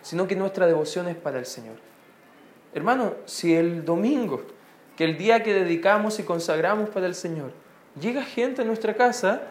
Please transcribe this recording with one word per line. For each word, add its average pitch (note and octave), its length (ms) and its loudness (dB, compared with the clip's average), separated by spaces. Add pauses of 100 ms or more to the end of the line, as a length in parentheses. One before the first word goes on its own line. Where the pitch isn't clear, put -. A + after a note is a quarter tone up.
sino F3+ 240 -2
que F#3 100 -2
nuestra F#3+ 300 0
devoción E3 420 2
es E3 80 -6
para C3+ 220 -6
el B2 80 -8
Señor. A2+ 300 -14 (960)
Hermano, G#3+ 400 0 (100)
si E3 300 2
el E3 300 2
domingo, G3 580 0 (540)
que D#3+ 80 0
el D#3+ 120 0
día A3 260 4
que G#3+ 120 2
dedicamos F#3+ 640 2
y F#3+ 60 -6
consagramos F3 680 0
para F#3+ 160 -2
el F3 80 -4
Señor, D#3+ 380 -8 (480)
llega A#3+ 220 -2
gente B3+ 400 -2
a - 20 0
nuestra A3 300 -2
casa A#3 560 2